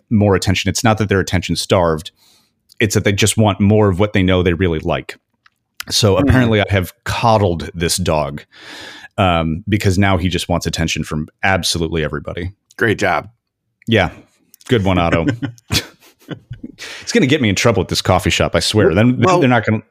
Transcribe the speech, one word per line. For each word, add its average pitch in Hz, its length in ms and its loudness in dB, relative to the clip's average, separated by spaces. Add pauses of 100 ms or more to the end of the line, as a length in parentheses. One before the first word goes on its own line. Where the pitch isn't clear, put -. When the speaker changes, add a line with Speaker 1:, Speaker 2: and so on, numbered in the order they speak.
Speaker 1:
more 104 260 4
attention. 92 340 -2
It's - 140 -4
not 107 140 2
that 104 120 -2
they're 98 100 2
attention 87 360 -2
starved. 82 540 0 (680)
It's 110 160 0
that 101 80 0
they 104 100 0
just 101 240 0
want 104 220 2
more 107 300 4
of 90 100 -2
what 104 140 0
they 95 100 2
know 92 180 2
they 90 120 2
really 82 260 -2
like. 71 380 -6 (760)
So 98 260 2
Speaker 2:
Hmm. - 100 2
Speaker 1:
apparently 120 340 4
I 95 80 2
have 98 220 -2 (120)
coddled 95 720 0
this 85 220 -2
dog, 76 460 -4 (760)
um, 85 480 0
because 98 300 0
now 98 200 2
he 87 120 0
just 85 200 -4
wants 85 180 -2
attention 80 360 -4
from 78 240 -8 (140)
absolutely 82 600 -2
everybody. 82 480 -8 (240)
Speaker 2:
Great 107 240 0
job. 90 280 -2 (600)
Speaker 1:
Yeah. 101 240 2 (560)
Good 117 160 2
one, 92 160 2
Otto. 82 320 0
Speaker 2:
<laughs> 113 40 -4 (1700)
Speaker 1:
It's - 100 -14
gonna 220 140 4
get 131 160 2
me 110 80 2
in 92 60 0
trouble 104 260 2
at 80 60 -2
this - 160 -4
coffee 90 260 2
shop, 80 260 0
I 85 40 2
swear. 104 280 2
Speaker 2:
Well, 80 80 2
Speaker 1:
Then 123 260 2
Speaker 2:
well 180 180 4
Speaker 1:
they're 135 100 2
not 120 160 2
gonna, 110 260 -2